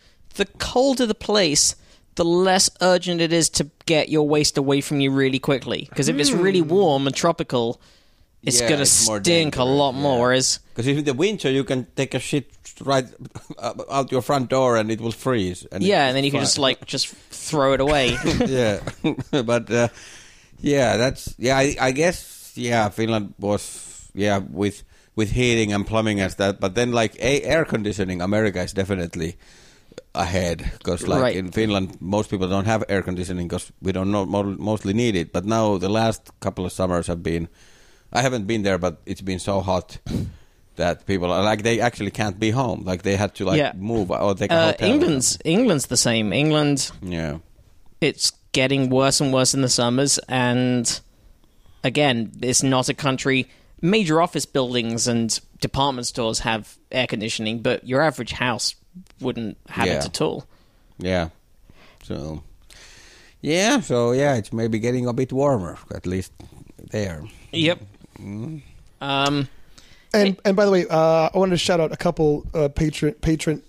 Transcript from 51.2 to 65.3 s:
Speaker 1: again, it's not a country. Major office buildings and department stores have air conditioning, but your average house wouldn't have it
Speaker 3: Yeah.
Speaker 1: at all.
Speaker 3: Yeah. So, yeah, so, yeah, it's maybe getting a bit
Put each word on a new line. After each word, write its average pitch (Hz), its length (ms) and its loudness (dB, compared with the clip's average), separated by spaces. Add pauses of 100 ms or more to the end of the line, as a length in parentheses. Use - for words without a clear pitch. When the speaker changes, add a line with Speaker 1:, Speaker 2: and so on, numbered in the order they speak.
Speaker 1:
again, 127 560 0
it's 123 220 0
not 131 260 2
a 139 60 -2
country. 131 540 0 (340)
Major 170 400 2
office 160 240 -2
buildings 120 600 -2
and 117 320 0 (220)
department 131 460 -2
stores 113 340 -4
have 110 360 -4 (140)
air 127 160 0
conditioning, 113 540 -4
but 120 260 -2
your 127 140 0
average 143 320 -2
house 123 420 -2 (460)
wouldn't 117 360 -6 (120)
have - 180 0
it 90 40 2
Speaker 3:
Yeah. 73 140 0
Speaker 1:
at - 160 -8
all. - 260 -2 (520)
Speaker 3:
Yeah. 90 300 0 (760)
So, 78 380 -10 (1000)
yeah, 196 400 2
so, 120 320 2
yeah, 139 220 2
it's 110 180 -4
maybe 113 260 -2
getting 123 280 -2
a 123 60 -2
bit 127 200 -4